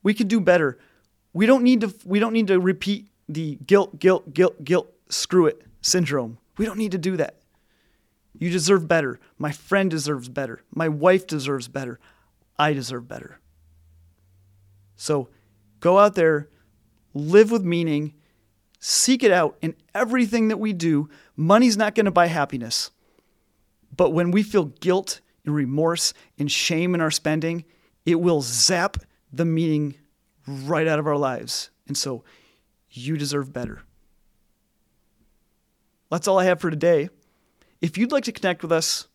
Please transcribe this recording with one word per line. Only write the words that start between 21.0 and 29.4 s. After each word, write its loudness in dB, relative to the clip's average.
Money's 4
not -2
gonna 2
buy 4
happiness. -6
But 2
when 0
we 2
feel 0
guilt -4
and -4
remorse -2
and -4
shame -2
in -2
our -2
spending, -4
it 0
will 2
zap -2
the -2